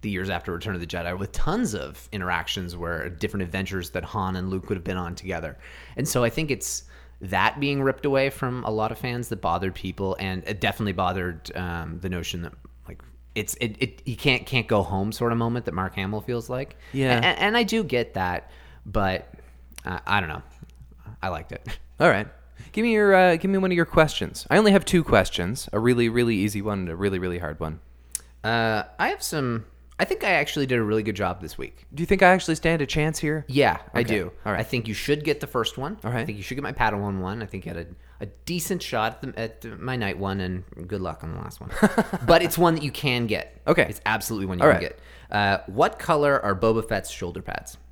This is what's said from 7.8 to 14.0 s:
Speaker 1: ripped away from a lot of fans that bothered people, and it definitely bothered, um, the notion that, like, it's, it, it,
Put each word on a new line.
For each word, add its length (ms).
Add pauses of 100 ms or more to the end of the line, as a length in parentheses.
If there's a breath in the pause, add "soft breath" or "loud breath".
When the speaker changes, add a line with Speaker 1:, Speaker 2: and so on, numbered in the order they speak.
Speaker 1:
ripped 240
away 240
from 320
a 80
lot 220
of 60
fans 320
that 100
bothered 340
people, 460
and 260
it 140
definitely 320
bothered, 640
um, 440
the 80
notion 340
that, 100 (340)
like, 160 (320)
it's, 260
it, 220
it, 220